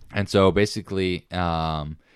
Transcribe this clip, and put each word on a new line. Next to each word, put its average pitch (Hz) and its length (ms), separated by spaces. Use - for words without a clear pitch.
And 101 160
so 95 220
basically, 95 800
um, 80 640